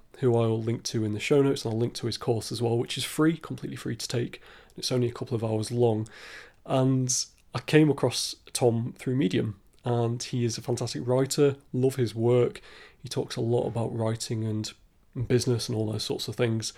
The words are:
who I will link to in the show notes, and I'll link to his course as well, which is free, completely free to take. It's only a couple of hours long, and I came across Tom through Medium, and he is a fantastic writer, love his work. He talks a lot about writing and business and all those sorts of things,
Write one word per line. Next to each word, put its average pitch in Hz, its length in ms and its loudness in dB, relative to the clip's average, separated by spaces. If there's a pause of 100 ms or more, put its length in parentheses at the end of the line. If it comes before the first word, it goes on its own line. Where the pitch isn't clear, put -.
(180)
who 123 180 4
I 117 120 4
will 113 140 0
link 117 220 -4
to 110 220 -2
in 104 80 -2
the 104 80 -4
show 143 200 4
notes, 139 220 2
and 117 100 -2
I'll 110 60 -2
link 120 160 0
to - 120 -6
his 107 100 -4
course 113 340 -2
as 120 100 -6
well, 117 160 2
which - 200 -4
is 131 80 -4
free, 156 320 2
completely 131 400 -10
free 123 180 -6
to - 120 -8
take. - 340 -4 (340)
It's - 160 -8
only 123 160 4
a 117 60 -4
couple 123 220 -4
of 107 80 -2
hours 110 280 0
long, 117 380 4 (560)
and 131 600 2 (300)
I 127 40 -4
came 156 320 6
across - 440 -2 (160)
Tom 117 460 0
through 127 180 -2
Medium, 127 440 0 (260)
and 120 360 0
he 123 220 -2
is 117 140 -2
a 120 40 -10
fantastic 120 460 -4
writer, 135 480 2 (160)
love 131 240 2
his 113 200 -2
work. 120 460 2 (400)
He - 60 -14
talks 135 280 -6
a 127 60 -4
lot 117 260 0
about 113 280 -4
writing 113 480 -2
and 110 300 -4 (540)
business 120 420 0
and 113 80 -4
all 110 140 -2
those 107 120 -4
sorts - 240 -6
of 110 80 -8
things, 113 420 -2